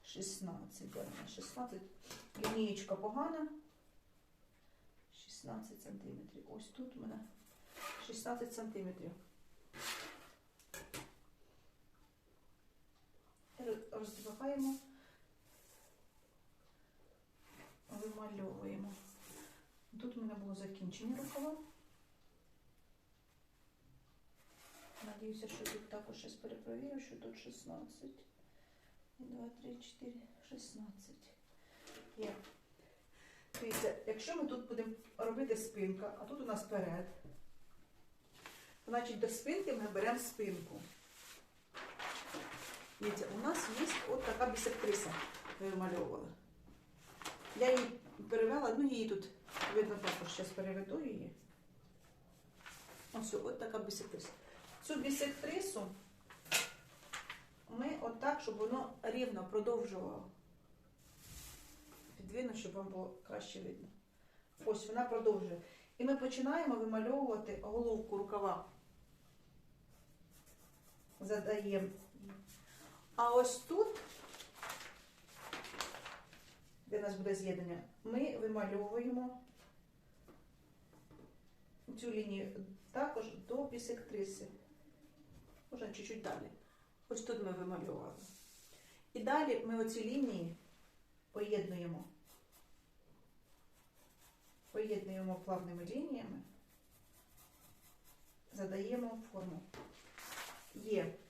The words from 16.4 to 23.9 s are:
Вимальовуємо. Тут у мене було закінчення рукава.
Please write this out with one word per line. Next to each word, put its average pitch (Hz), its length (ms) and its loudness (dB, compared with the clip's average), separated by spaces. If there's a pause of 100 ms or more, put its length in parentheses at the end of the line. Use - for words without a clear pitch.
Вимальовуємо. 202 1040 -4 (1080)
Тут 240 160 -2
у 226 40 -2
мене 214 120 0
було 196 220 -2
закінчення 190 640 -2
рукава. 294 400 0 (3500)